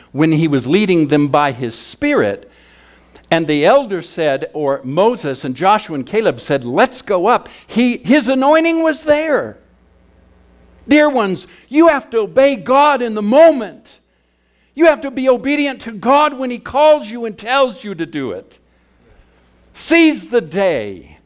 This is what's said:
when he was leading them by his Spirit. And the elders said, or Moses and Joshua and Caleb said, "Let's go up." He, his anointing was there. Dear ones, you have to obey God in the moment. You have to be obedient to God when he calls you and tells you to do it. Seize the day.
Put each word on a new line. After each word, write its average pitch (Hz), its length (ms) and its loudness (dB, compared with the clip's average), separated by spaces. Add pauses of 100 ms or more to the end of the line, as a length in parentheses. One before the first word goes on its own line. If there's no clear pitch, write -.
(140)
when 160 180 0
he 160 160 0
was 135 180 -2
leading 170 440 0
them 147 180 2
by 143 240 0
his 120 240 -10
Spirit. 165 760 -4 (800)
And 165 160 0
the 147 200 0
elders 214 420 0
said, 147 460 -4
or 139 320 -4
Moses 160 580 -2
and 131 100 -6
Joshua 190 420 -2
and 131 100 -8
Caleb 196 340 -2
said, 139 240 -4
"Let's 165 380 -2
go 185 260 -2
up." 240 220 0 (180)
He, 240 300 0
his 247 320 0
anointing 320 520 2
was 320 220 -2
there. 294 540 -2 (1300)
Dear 302 220 4
ones, 208 360 -2 (220)
you 320 220 4
have 269 220 -2
to 226 80 -2
obey 247 360 2
God 262 460 2
in 226 140 -4
the 214 60 -4
moment. 233 800 2 (760)
You 311 120 2
have 285 160 4
to 277 100 -8
be 262 160 -4
obedient 269 540 -2
to 233 100 -14
God 269 460 0
when 254 140 -6
he 233 80 -10
calls 294 500 2
you 233 160 -10
and 214 120 -10
tells 254 460 -2
you 202 120 -10
to 160 100 -6
do 139 260 -8
it. - 260 -14 (1160)
Seize 311 540 0
the 233 140 0
day. 143 840 -6